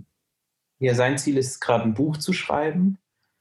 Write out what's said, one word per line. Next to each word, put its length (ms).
ja, 160
sein 220
Ziel 200
ist, 220
gerade 240
ein 100
Buch 240
zu 160
schreiben. 640